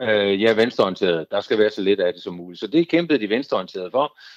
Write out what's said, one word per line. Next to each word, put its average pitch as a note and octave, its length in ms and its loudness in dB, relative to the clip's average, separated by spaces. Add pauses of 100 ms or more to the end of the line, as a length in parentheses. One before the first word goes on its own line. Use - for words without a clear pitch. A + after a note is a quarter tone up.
øh, G2+ 400 2
jeg A2+ 80 4
er A2 40 4
venstreorienteret. G2 760 0
Der G2+ 100 -2
skal A2 180 -2
være G#2 120 4
så G#2 120 -8
lidt G2 180 2
af F2+ 120 0
det F2 100 -12
som F#2 120 -10
muligt." F2 260 -16
Så A2+ 60 -8
det D#3+ 220 0
kæmpede D#3+ 300 0
de G#2+ 120 -4
venstreorienterede F#2+ 600 -4
for, C#3 280 -2 (180)